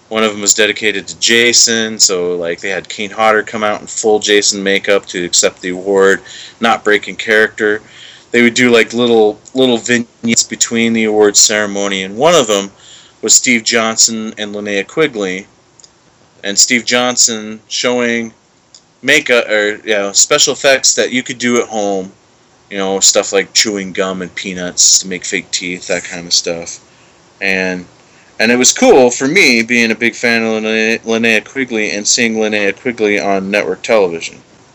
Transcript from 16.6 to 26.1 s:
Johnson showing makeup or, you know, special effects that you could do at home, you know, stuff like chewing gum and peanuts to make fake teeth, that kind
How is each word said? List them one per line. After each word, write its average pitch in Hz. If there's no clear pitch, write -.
Johnson 117
showing 117
makeup 131
or, 104
you 107
know, 101
special 147
effects 135
that 104
you 127
could 123
do 120
at -
home, 98
you 101
know, 98
stuff -
like 95
chewing 98
gum 95
and 87
peanuts 90
to 95
make 90
fake 90
teeth, 90
that 87
kind 87